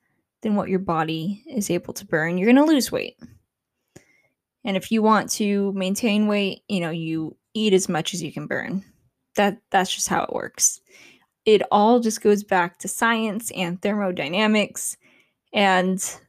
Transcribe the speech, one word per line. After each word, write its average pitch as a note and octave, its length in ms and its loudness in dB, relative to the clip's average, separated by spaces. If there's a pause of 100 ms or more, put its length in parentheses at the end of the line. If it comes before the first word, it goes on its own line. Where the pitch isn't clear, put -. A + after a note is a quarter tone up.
(420)
than A2 120 -2
what G3 140 -2
your F#3 100 0
body D#3+ 680 -4
is C4+ 240 -6
able F3 240 -2
to - 120 -14
burn, E3+ 320 -2
you're G#3 140 4
gonna C#4 120 8
lose D#4 260 2
weight. - 260 -6 (1500)
And G3 120 -2
if F#3 160 -4
you A3 100 2
want G#3+ 300 2
to G3+ 400 0
maintain G3+ 540 0
weight, G3+ 420 -2
you G3 120 -2
know, E3 100 -4
you D#3+ 460 -6 (180)
eat G#3+ 180 2
as F#3 160 4
much E3 260 -4
as E3+ 80 -8
you D#3 100 -10
can D3 140 -10
burn. - 380 -6 (520)
That, G3+ 220 2 (120)
that's F#3+ 240 0
just - 140 -4
how - 160 -2
it - 80 -8
works. - 480 -4 (640)
It A3 240 6
all A3 300 6
just A3 200 -2
goes G#3 240 2
back F3 340 0
to F#3+ 100 -10
science A3 640 -2
and F3+ 280 -4
thermodynamics, G3+ 1160 -2 (560)
and F#3 440 2 (300)